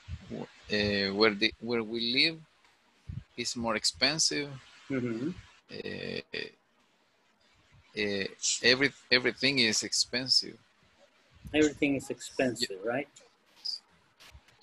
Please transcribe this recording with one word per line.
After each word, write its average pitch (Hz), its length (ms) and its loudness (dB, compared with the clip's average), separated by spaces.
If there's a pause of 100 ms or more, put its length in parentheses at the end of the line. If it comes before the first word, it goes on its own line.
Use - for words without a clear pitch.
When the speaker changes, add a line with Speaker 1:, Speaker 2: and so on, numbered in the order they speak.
(320)
Speaker 1:
uh, 101 800 -2
where 107 200 6
the, 104 260 2
where 117 240 -2
we 117 300 -4
live 160 240 2 (1000)
is 120 200 -6
more 117 200 -2
expensive. 147 720 0 (420)
Speaker 2:
Mm-hmm. 123 380 -2 (420)
Speaker 1:
Uh, 98 680 -8 (1600)
uh, 101 260 0 (400)
every, 127 280 6 (200)
everything 127 480 2
is 110 240 4
expensive. - 720 0 (960)
Speaker 2:
Everything 147 420 2
is 131 160 -6
expensive, 120 720 -4
Speaker 1:
Yeah. 113 80 -2
Speaker 2:
right? 135 160 -4 (1500)